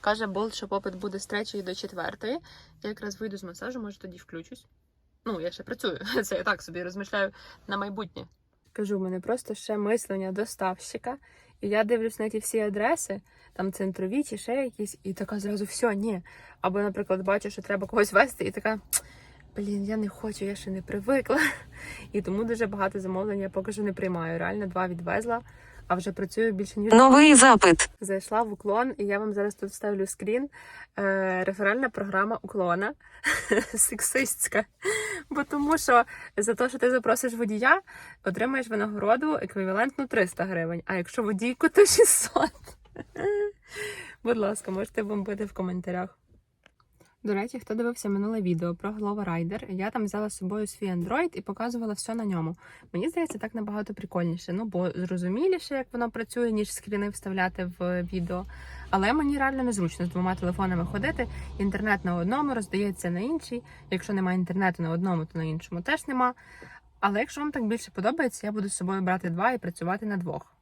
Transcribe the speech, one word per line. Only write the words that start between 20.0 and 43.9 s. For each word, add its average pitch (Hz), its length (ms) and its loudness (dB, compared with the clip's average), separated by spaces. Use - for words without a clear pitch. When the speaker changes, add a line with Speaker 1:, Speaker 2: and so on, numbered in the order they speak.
Speaker 1:
хочу, 208 360 -8
я 202 100 -4
ще 196 160 -10
не 190 100 -6
привикла». 247 580 0
<laughs> - 360 -16
І 202 100 -2
тому 196 220 -2
дуже 226 240 0
багато 196 320 -2
замовлень 190 400 -2
я 190 100 -4
поки 190 220 -4
що 208 120 -4
не 196 100 -2
приймаю. 170 460 -4
Реально 196 280 -2
два 185 200 -2
відвезла, 196 540 -2
а 180 80 2
вже 180 160 -4
працюю 214 400 0
більше, 196 280 -4
ніж 208 140 6
Speaker 2:
Новий 269 420 12
запит. 220 540 10
Speaker 1:
Зайшла 196 400 -2
в 220 120 -2
Уклон, 220 440 0
і 202 80 -2
я 202 140 0
вам 214 140 -2
зараз 202 220 -2
тут 202 140 -8
вставлю 202 380 -4
скрін. 247 420 -2
Е, 190 440 0
реферальна 202 460 0
програма 202 520 0
Уклона. 196 520 0
<laughs> - 420 2
Сексистська. - 880 0
Бо 294 140 -2
тому 294 340 2
що 240 260 6
за 214 160 2
те, 247 160 2
що 254 80 -6
ти 247 140 4
запросиш 247 420 2
водія, 233 480 4
отримаєш 233 440 0
винагороду 220 720 2
еквівалентну 202 680 0
триста 185 380 0
гривень. 170 400 -4
А 190 100 -2
якщо 180 280 -2
водійку, 226 460 0
то 415 160 10
шістсот. - 920 4
<laughs> - 800 -10